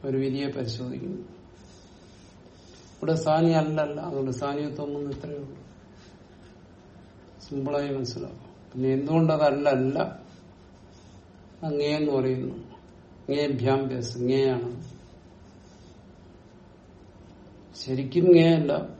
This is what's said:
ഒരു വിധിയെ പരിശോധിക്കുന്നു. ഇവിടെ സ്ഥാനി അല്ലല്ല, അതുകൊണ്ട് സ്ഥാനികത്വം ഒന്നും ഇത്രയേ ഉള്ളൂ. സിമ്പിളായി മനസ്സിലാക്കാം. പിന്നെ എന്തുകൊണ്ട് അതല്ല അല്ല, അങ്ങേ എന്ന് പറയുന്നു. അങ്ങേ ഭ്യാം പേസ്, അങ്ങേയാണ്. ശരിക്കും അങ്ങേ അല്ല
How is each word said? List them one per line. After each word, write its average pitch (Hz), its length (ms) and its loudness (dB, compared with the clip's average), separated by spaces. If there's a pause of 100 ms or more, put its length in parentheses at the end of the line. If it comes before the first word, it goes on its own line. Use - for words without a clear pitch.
ഒരു 135 120 -2
വിധിയെ 135 320 -2
പരിശോധിക്കുന്നു. 131 720 -8 (1700)
ഇവിടെ 160 180 0
സ്ഥാനി 160 380 4
അല്ലല്ല, 156 480 0
അതുകൊണ്ട് 135 300 -4
സ്ഥാനികത്വം 143 680 -6
ഒന്നും 143 160 -6
ഇത്രയേ 143 240 -10
ഉള്ളൂ. 139 220 -14 (1900)
സിമ്പിളായി 143 440 -4
മനസ്സിലാക്കാം. 123 640 -8 (220)
പിന്നെ 131 200 0
എന്തുകൊണ്ട് 156 400 2
അതല്ല 147 360 4
അല്ല, 131 300 2 (1600)
അങ്ങേ 147 260 -2
എന്ന് 151 240 0
പറയുന്നു. 127 420 -2 (760)
അങ്ങേ 147 180 0
ഭ്യാം 135 420 0
പേസ്, 123 300 -6
അങ്ങേയാണ്. 127 500 2 (3000)
ശരിക്കും 135 500 0
അങ്ങേ 165 280 10
അല്ല 147 180 2 (280)